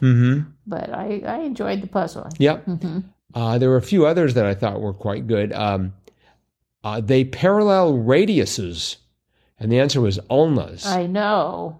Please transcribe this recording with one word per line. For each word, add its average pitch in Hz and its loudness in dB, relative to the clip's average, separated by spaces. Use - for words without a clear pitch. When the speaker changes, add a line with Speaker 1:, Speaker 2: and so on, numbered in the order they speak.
Speaker 1:
Mm-hmm. 127 4
Speaker 2:
But 190 -8
I, 208 -6
I 226 -4
enjoyed 208 -4
the 196 -8
puzzle. - -6
Speaker 1:
Yep. 143 2
Speaker 2:
Mm-hmm. 175 -6
Speaker 1:
Uh, 117 0
there 131 4
were 131 4
a 120 2
few 185 2
others 160 2
that 117 2
I 98 0
thought 104 -4
were 104 -4
quite 104 -6
good. 107 0
Um, 98 -2
uh, 107 -6
they 131 4
parallel 185 2
radiuses. 113 0
And 110 -4
the 120 4
answer 139 2
was 98 2
ulnas. 135 0
Speaker 2:
I 180 -2
know. 180 -2